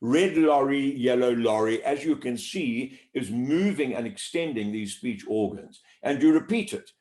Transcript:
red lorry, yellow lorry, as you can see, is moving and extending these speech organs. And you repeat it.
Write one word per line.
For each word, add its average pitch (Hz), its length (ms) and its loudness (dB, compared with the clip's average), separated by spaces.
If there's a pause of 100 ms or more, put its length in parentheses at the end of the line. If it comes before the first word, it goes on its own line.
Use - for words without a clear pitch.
red 160 360 2
lorry, 139 580 4
yellow 123 360 2
lorry, 113 520 2
as 139 220 -2
you 156 100 2
can 123 220 -6
see, 127 640 -6 (140)
is 113 180 -4
moving 143 640 0
and 117 100 -6
extending 113 640 -6
these 104 240 -6
speech 113 320 -8
organs. 104 540 -4 (220)
And 135 180 -2
you 156 120 6
repeat 208 400 0
it. - 280 -10